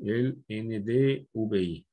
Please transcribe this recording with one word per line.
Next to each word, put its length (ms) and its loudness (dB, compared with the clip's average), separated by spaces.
el 460 0
N 340 -4
D 520 2
V 280 0
I. 320 -4